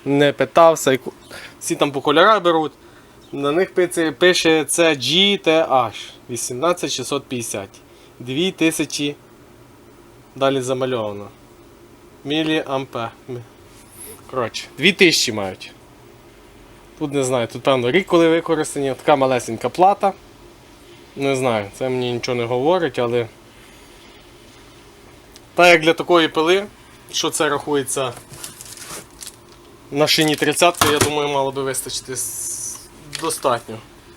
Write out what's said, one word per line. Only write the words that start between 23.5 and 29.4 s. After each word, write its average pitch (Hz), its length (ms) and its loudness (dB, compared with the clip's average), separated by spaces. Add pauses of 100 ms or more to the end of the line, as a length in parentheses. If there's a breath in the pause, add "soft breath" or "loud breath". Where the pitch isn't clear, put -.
так 175 120 6
як 170 140 8
для 160 120 4
такої 165 340 2
пили, 170 380 0 (460)
що - 180 -4
це 156 200 0
рахується 139 640 -2 (1800)